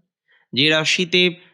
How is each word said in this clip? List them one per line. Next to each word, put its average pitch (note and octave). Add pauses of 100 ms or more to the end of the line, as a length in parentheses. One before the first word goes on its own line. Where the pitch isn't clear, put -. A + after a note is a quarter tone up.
(540)
যে D3
রাশিতে E3+ (180)